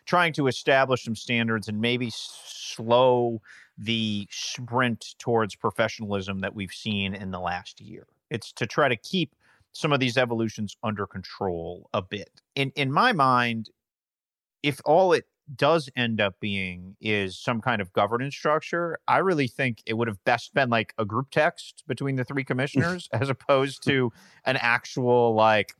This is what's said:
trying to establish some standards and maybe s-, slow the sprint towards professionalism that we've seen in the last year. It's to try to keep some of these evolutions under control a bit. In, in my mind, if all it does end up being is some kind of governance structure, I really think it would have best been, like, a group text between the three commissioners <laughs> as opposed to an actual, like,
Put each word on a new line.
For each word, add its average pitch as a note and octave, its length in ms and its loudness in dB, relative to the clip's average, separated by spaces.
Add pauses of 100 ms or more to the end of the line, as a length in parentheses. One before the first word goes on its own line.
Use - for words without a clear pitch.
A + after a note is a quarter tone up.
trying F3 260 2
to C#3+ 140 0
establish C3 580 4
some A2+ 120 -4
standards A2+ 520 -2
and G#2+ 140 -4
maybe A#2+ 240 0
s-, - 400 -10
slow A#2+ 960 2 (340)
the G#2+ 540 -2
sprint A#2+ 880 -2
towards A2 360 0
professionalism G2+ 840 -2
that G2 140 -4
we've G2 180 -8
seen G2 420 -4
in G2 160 -8
the F2+ 100 -8
last F2+ 420 -6
year. - 240 -18 (240)
It's - 240 -8
to - 120 -4
try D3 220 2
to B2 80 0
keep - 400 -4 (360)
some D3+ 200 -2
of C#3 80 4
these B2 160 0
evolutions A2+ 640 0
under G#2 240 -2
control F2 840 -8
a G#2+ 80 0
bit. F#2+ 400 -10 (140)
In, C#3 200 -2
in C#3 160 -2
my G#3 220 4
mind, B2 560 2 (960)
if C#3+ 240 0
all F3 260 6
it C3+ 140 2 (300)
does C#3+ 380 2
end A2+ 280 0
up G2 180 0
being F#2+ 600 -6
is G2+ 360 -2
some A#2 220 -2
kind A2+ 220 0
of F2+ 100 -12
governance A#2 420 0
structure, E3 600 -2 (100)
I B2 120 4
really D#3+ 280 2
think B2 380 -4
it - 80 -6
would A2+ 160 0
have G#2 160 -8
best - 300 0
been, C3+ 160 2
like, A2+ 260 0
a A2+ 80 -2
group G#2+ 260 -4
text - 560 -2
between C3+ 300 -4
the B2+ 80 -2
three C#3 200 -4
commissioners C#3+ 640 -2
<laughs> - 20 -20
as B2+ 160 0
opposed C3+ 560 0
to C3+ 260 2 (360)
an C3 120 2
actual, A#2+ 760 2
like, G#2+ 460 4